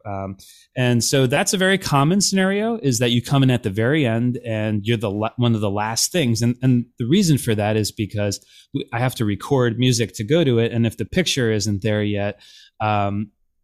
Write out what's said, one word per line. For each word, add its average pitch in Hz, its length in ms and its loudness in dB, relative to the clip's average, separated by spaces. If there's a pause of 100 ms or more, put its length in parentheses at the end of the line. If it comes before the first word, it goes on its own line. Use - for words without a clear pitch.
Um, 98 320 -8 (400)
and 123 260 2
so 135 240 2
that's 147 260 0
a 208 40 -2
very 185 200 2
common 160 440 2
scenario, 196 600 0
is 127 180 0
that 123 100 2
you 120 120 2
come 139 220 2
in 131 80 4
at 120 120 0
the 110 60 0
very 120 360 0
end 120 400 0
and 107 400 -2
you're 117 100 0
the 110 160 -2
la-, 107 240 -4
one 120 200 2
of 104 60 0
the 104 80 0
last 104 440 -2
things. 120 280 0
And, 120 200 0
and 123 240 2 (120)
the 120 80 -4
reason 160 320 2
for 117 160 -2
that 107 220 0
is 107 160 0
because 104 480 -4 (340)
we, - 200 -6
I 120 60 -4
have 127 160 -2
to 117 100 -2
record 117 520 0
music 117 360 2
to 113 100 -8
go 151 220 2
to 123 140 2
it. 117 120 0
And 117 160 0
if 107 80 -4
the 110 100 -6
picture 135 460 0
isn't 104 300 -2
there 107 220 0
yet, 101 360 -4 (400)
um, 104 520 -2 (320)